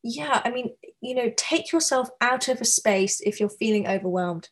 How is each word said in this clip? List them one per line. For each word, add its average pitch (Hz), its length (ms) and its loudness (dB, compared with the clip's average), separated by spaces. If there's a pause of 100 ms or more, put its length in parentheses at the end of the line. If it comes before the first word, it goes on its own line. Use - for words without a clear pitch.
yeah, 269 400 -2
I 233 80 0
mean, 247 240 -6 (280)
you 254 120 -6
know, 240 220 0
take - 340 0
yourself 269 380 2 (140)
out 247 260 2
of 254 140 -2
a - 20 -4
space 196 560 2
if 208 200 -2
you're 208 100 2
feeling 214 360 0
overwhelmed 180 640 -2